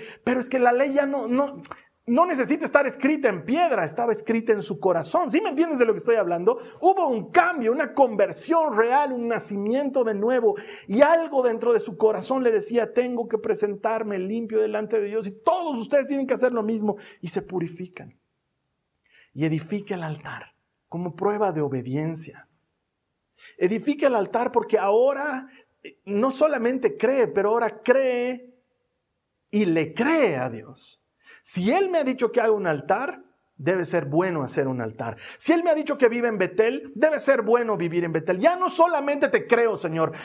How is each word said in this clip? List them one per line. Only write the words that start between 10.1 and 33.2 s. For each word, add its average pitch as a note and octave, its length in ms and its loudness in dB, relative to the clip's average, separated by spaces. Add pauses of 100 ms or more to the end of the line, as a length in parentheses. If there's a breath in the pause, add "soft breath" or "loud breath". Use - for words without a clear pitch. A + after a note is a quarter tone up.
nuevo. A3 420 2 (320 loud breath)
Y G#3 140 2
algo D#4+ 420 4
dentro A#3 300 0
de A3 60 4
su F#3+ 180 -10
corazón A3 460 0
le A#3 80 2
decía, A3 420 0
"Tengo B3 340 -2
que A3+ 100 -2
presentarme G#3 840 -2
limpio G#3+ 420 -2
delante G#3+ 380 -2
de G3+ 80 -2
Dios G#3 200 -4
y G3+ 40 -10 (120)
todos E4 340 0
ustedes B3+ 300 0
tienen C#4 200 -2
que C4 60 -2
hacer B3 180 0
lo A3+ 120 -2
mismo". G#3+ 340 -2 (240 loud breath)
Y F3 80 -10
se F#3 120 -6
purifican. F3+ 760 -8 (1160 soft breath)
Y C#3+ 100 -2
edifica D#3+ 500 -4
el F3 80 -8
altar D3+ 500 -10 (400)
como E3+ 220 -8
prueba G4+ 360 0
de D#3 80 -4
obediencia. D3 880 -6 (1120 loud breath)
Edifica A3+ 480 0
el C4 80 2
altar A#3 380 -2
porque A3 260 0
ahora, C4 680 0 (340 loud breath)
eh, - 240 -18
no G#3 240 0
solamente C4 680 0
cree, B3+ 300 2
pero G3+ 220 0
ahora A3+ 320 -2
cree B3 720 0 (960)
y G#3 160 2
le D#3+ 300 0
cree B3 420 2
a B2+ 140 -4
Dios. - 520 -16 (380 loud breath)
Si F#3 300 -2
Él F#4+ 180 2
me F4 80 0
ha D4+ 60 2
dicho B3 280 -2
que A#3 100 2
haga A3 100 4
un G3+ 160 0
altar, F3+ 560 -2 (320)